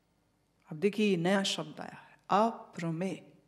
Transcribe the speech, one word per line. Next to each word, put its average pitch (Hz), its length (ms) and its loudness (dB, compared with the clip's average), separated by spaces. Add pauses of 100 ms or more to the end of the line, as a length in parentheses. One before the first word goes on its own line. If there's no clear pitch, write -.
(720)
अब 160 80 -10
देखिए, 208 300 2
ये 190 80 4
नया 190 260 2
शब्द 156 380 -4
आया - 280 -14
है, - 100 -20 (100)
अप्रमेय। 180 1000 -2 (160)